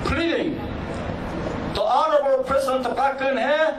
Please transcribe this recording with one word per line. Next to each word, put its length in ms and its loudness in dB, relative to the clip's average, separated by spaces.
pleading 560 0
the 80 0
Honorable 600 4
President 400 0
Park 220 2
Geun-hye 600 2